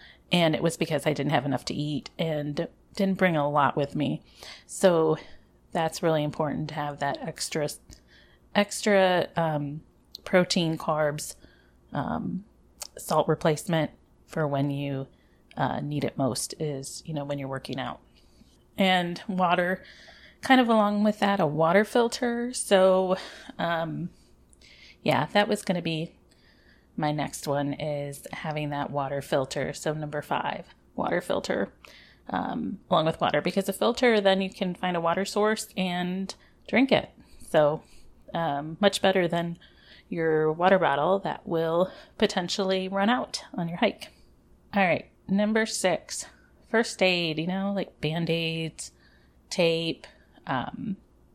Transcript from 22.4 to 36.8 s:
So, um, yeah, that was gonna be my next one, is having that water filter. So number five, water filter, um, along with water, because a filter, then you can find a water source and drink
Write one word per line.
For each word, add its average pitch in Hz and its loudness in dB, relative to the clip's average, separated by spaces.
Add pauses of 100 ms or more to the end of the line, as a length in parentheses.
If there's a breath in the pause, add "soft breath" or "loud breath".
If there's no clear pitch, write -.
So, 185 4 (420 loud breath)
um, 165 -4 (920 loud breath)
yeah, 135 2
that 208 4
was 208 0
gonna 175 -2
be 165 -4 (840 soft breath)
my 151 0
next 147 -4
one, 143 0
is 143 -8
having 151 -6
that 143 -4
water 139 -4
filter. 139 -2
So 156 -4
number 151 -6
five, - -6 (200)
water - -2
filter, - -2 (560 loud breath)
um, - -4 (120)
along 160 2
with 160 -2
water, 151 2
because 180 -2
a 196 -2
filter, 233 2
then 190 4
you 190 -4
can 185 -4
find 180 -2
a 170 -2
water 170 0
source 214 0
and 180 -2 (320 soft breath)
drink 262 4